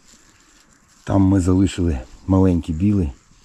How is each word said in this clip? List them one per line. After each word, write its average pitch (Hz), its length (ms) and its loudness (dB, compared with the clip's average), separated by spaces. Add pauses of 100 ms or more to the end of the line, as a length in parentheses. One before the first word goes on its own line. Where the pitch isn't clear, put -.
(1040)
Там 101 180 -2
ми 95 200 2
залишили 90 600 0 (260)
маленький 92 480 2
білий. 95 360 0 (340)